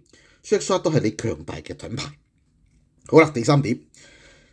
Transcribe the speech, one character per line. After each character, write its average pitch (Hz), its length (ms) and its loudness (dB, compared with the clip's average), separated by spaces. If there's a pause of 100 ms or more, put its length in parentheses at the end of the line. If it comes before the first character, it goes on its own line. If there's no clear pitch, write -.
(420)
Surfshark 190 380 0
都 175 100 -2
係 156 120 2
你 110 120 -2
強 90 300 -6
大 82 120 -10
嘅 - 180 -14
盾 - 200 -12
牌。 - 160 -10 (960)
好 156 140 6
啦， 156 80 6
第 120 160 -6
三 147 160 4
點， 113 180 -4 (760)